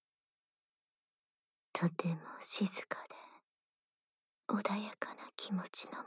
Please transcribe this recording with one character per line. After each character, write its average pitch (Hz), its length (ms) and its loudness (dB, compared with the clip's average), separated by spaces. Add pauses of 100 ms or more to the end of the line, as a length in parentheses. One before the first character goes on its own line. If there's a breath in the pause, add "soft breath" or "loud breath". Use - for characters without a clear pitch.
(1700)
と - 180 6
て - 200 2
も 165 80 2 (240)
静 - 280 2
か - 280 -6 (100)
で、 - 80 -14 (1300)
穏 202 340 4
や 214 160 -6
か - 160 -2
な - 220 -12
気 - 160 -2
持 180 180 4
ち - 140 0
の - 220 -8